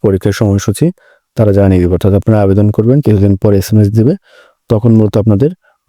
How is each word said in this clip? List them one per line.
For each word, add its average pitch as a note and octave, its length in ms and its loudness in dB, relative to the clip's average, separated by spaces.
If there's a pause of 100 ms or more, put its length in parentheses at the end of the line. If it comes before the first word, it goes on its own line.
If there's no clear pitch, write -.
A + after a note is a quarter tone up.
পরীক্ষার G2 360 -2
সময়সূচি G#2 480 -2 (500)
তারা G#2+ 220 2
জানিয়ে F#2+ 240 2
দেবে। F2 140 0
অর্থাৎ F#2+ 220 0
আপনারা A2 260 0
আবেদন G2+ 300 0
করবেন, A#2+ 300 0
কিছুদিন G2+ 360 2
পর G#2 180 0
এসএমএস G#2+ 380 0
দেবে, A#2+ 160 2 (560)
তখন A2+ 280 0
মূলত A2 160 0 (100)
আপনাদের A2 260 0 (400)